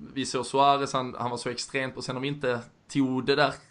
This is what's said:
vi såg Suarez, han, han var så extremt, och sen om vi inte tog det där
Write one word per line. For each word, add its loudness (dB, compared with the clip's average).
vi -2
såg -2
Suarez, 4
han, -2
han -2
var -2
så -6
extremt, -4
och -8
sen -6
om -4
vi -4
inte -2
tog 2
det 4
där 4